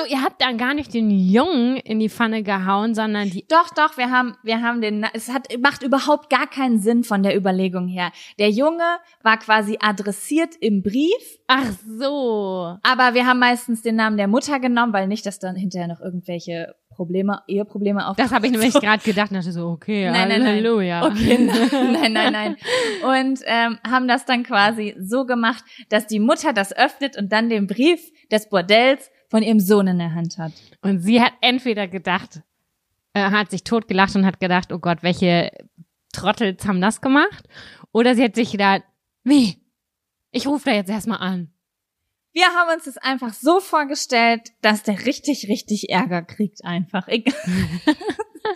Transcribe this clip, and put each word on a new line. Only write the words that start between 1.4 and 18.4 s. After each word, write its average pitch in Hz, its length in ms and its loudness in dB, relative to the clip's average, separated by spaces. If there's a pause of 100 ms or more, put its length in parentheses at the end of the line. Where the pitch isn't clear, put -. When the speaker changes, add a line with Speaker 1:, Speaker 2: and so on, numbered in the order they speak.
Speaker 1:
in 220 220 -4
die 220 100 0
Pfanne 220 340 -2
gehauen, 196 520 0
sondern 208 360 -2
die 180 180 -10
Speaker 2:
Doch, 330 220 4
doch, 311 260 0
wir 254 140 -2
haben, 247 320 0
wir 226 200 -2
haben 233 180 -2
den, 208 200 -2
Na-, 220 120 -4
es 226 200 -10
hat, 254 160 -6 (120)
macht 277 220 0
überhaupt 277 480 0
gar 269 180 0
keinen 254 320 0
Sinn 233 240 2
von 196 180 0
der 196 140 2
Überlegung 185 520 -2
her. 180 240 -6 (260)
Der 208 120 4
Junge 339 480 0 (240)
war 220 160 2
quasi 214 420 0
adressiert 214 800 -2
im 202 220 0
Brief. 285 560 -2 (100)
Speaker 1:
Ach 254 240 0 (140)
so. 220 960 -4
Speaker 2:
Aber 247 320 2
wir 247 120 2
haben 254 120 4
meistens 247 440 0
den 226 140 0
Namen 220 200 0
der 202 120 0
Mutter 269 320 0
genommen, 240 320 0
weil 190 160 0
nicht, 220 180 -4
dass 202 120 -8
dann 185 180 -8
hinterher 180 320 -6
noch 165 120 -10
irgendwelche 175 720 -8 (160)
Probleme, 190 560 -2
Eheprobleme 202 600 -2
auftauchen. 214 200 0
Speaker 1:
Das 220 80 -2
hab 208 80 2